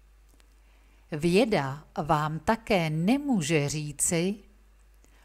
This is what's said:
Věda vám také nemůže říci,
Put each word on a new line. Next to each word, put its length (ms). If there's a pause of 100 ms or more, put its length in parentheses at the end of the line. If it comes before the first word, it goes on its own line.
(1160)
Věda 680 (200)
vám 360
také 500
nemůže 800
říci, 640 (880)